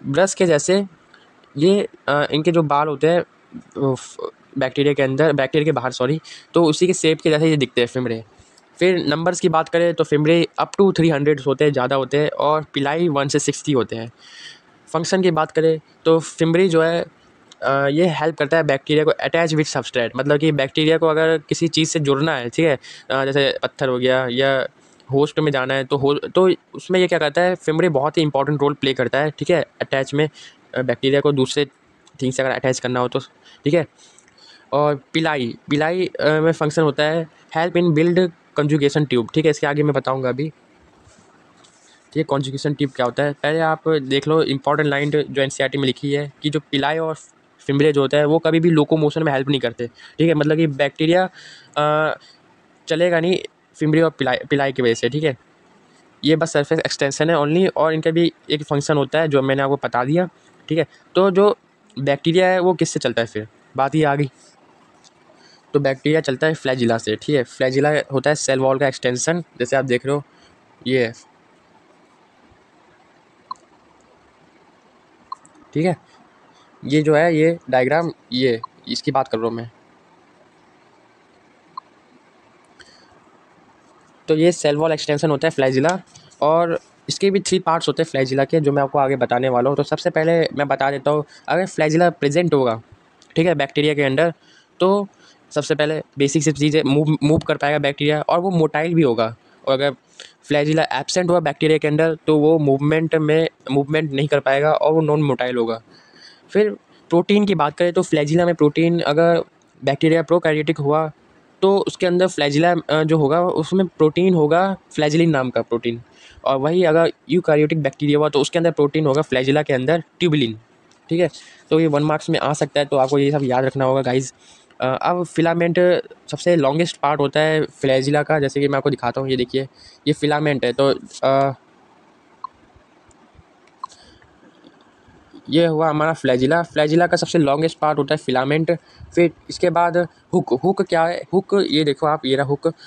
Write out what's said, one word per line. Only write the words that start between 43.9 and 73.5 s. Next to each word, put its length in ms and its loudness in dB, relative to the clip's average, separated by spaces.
लो 140 2
important 460 -2
line 220 -2
जो 320 -2
एनसीईआरटी 360 -4
में 80 -2
लिखी 260 -4
है 200 -4
कि 80 -2
जो 100 -2
पिलाई 380 -2
और 180 -6
फिमरे 260 2
जो 80 0
होता 160 0
है, 80 2
वो 140 2
कभी 220 0
भी 100 2
locomotion 520 2
में 100 -2
help 160 -2
नहीं 120 0
करते, 260 -6
ठीक 420 -4
है। 60 2
मतलब 220 2
कि 100 2
bacteria, 640 0
अ, 420 0
चलेगा 320 0
नहीं 180 0
फिमरे 260 0
और 100 2
पिलाई, 260 -2
पिलाई 220 0
की 100 -4
वजह 120 2
से, 140 -2
ठीक 160 -4
है। 120 -2
ये 120 4
बस 160 -2
surface 260 0
extension 520 -2
है 60 2
only, 400 2
और 160 2
इनका 180 -2
भी 220 2
एक 120 -2
function 340 -2
होता 240 0
है 80 0
जो 140 2
मैंने 200 0
आपको 140 0
बता 280 -2
दिया, 240 0
ठीक 100 -2
है। 80 0
तो 160 4
जो 260 4
bacteria 480 0
है 120 2
वो 160 2
किससे 260 -4
चलता 220 -2
है 40 -4
फिर, 220 -10
बात 180 0
ये 100 2
आ 100 2
गई। 160 -2
तो 60 0
बैक्टीरिया 400 -2
चलता 260 -2
है 80 0
फ्लैजिला 440 -2
से, 180 -6
ठीक 200 -2
है। 60 0
फ्लैजिला 480 -2
होता 180 0
है 60 0
सेल 220 -2
वॉल 200 0
का 100 0
एक्सटेंशन, 520 -4
जैसे 180 -2
आप 80 0
देख 220 -2
रहे 80 -2
हो 80 -4
ये 200 0
है, 60 -8